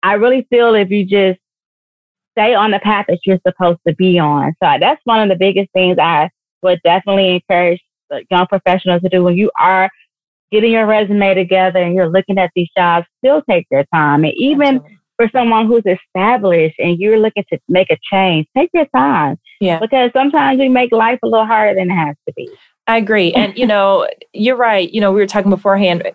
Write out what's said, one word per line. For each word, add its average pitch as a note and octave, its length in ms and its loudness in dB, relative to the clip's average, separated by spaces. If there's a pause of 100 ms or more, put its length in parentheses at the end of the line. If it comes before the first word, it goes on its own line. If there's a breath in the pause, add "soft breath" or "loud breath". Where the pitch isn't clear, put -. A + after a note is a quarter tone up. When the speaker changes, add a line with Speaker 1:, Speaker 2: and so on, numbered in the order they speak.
Speaker 1:
I F#3+ 100 0
really B3 360 0
feel A#3 260 2
if G3+ 140 0
you G3+ 160 -2
just F#3+ 340 0 (920)
stay A3 200 0
on G#3+ 180 0
the G3+ 80 -2
path G#3 300 -2
that E3+ 160 -2
you're F#3+ 220 0
supposed F3 400 -2
to E3 80 -2
be F3+ 240 2
on. D3 340 -2 (100)
So D3 160 2
that's B3 260 0
one A3+ 160 0
of G#3 80 0
the F#3 60 2
biggest F#3+ 380 -2
things F#3 240 0
I E3 320 0 (320)
would F3+ 220 0
definitely F#3+ 520 0
encourage F3 460 -2 (280)
the C#3+ 200 -8
young F3+ 180 0
professionals F3+ 540 -2
to F#3 80 -2
do F3+ 140 2
when F3 140 2
you G#3+ 220 0
are F#3+ 300 2 (640 soft breath)
getting G#3+ 200 2
your A3 140 0
resume G#3 480 0
together F#3 480 0
and F3 140 -2
you're F#3 140 0
looking F#3+ 280 -2
at F3 180 0
these F3 220 -4
jobs, F3 280 0 (180)
still C#4 260 2
take F3+ 220 0
your C#3 220 0
time. D3+ 300 2
And D#3 140 -2
even C#4 400 0
Speaker 2:
Absolutely. - 200 -12 (200)
Speaker 1:
for A#3 160 0
someone A3+ 340 0
who's A#3 180 2
established F#3 920 0
and F3 200 0
you're G#3+ 200 2
looking G#3+ 320 -2
to E3 160 -6
make - 240 2
a D#3 60 0 (140)
change, F#3 440 0
take D4+ 180 0
your D#4+ 120 0 (100)
time. A3+ 420 0 (220 soft breath)
Speaker 2:
Yeah. F3 200 -2
Speaker 1:
Because A#3+ 340 0
sometimes C#4 460 0
we C4+ 100 2
make B3 240 2
life A3+ 300 0
a A3+ 40 -4
little A3 180 0
harder G#3+ 320 0
than F#3 140 -2
it F#3 40 -2
has D3+ 200 -2 (120)
to D3+ 80 -12
be. A#2+ 140 -14 (380 loud breath)
Speaker 2:
I A3+ 100 0
agree. G3+ 360 0
And, G#3 240 -2
you B3 100 0
Speaker 1:
<laughs> - 0 -
Speaker 2:
know, G3 400 2 (240)
you're A#3 240 -2
right. A3 380 0
You A3 80 -2
know, G3 100 2
we G3 80 0
were G3 80 0
talking G3+ 220 -2
beforehand. F#3+ 640 0